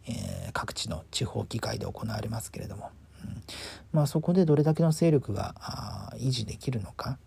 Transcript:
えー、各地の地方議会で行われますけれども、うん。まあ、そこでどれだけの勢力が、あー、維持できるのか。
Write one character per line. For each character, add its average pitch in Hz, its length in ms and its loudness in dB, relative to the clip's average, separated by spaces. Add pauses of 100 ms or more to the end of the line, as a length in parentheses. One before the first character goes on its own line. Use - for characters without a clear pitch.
え 95 420 -6
ー、 - 20 -12
各 - 220 -6
地 - 160 -6
の 80 200 -8
地 - 140 -2
方 104 240 -4
議 - 140 -6
会 107 180 -4
で 98 60 -4
行 - 200 -8
わ 110 140 -4
れ 107 80 -6
ま 113 140 -4
す - 100 -12
け - 80 -10
れ - 80 -8
ど 95 80 -8
も、 - 140 -12 (340)
う - 40 -12
ん。 - 160 -10 (500)
ま 156 100 6
あ、 147 40 4
そ 160 120 0
こ 175 140 2
で 185 100 8
ど 151 120 8
れ 151 80 6
だ 156 100 6
け 165 100 4
の 160 80 6
勢 170 180 6
力 135 240 4
が、 - 240 -2
あ - 580 -8
ー、 110 40 -12
維 127 120 0
持 117 140 -2
で 110 120 -8
き - 120 -4
る 117 120 -2
の 95 100 -10
か。 - 360 -4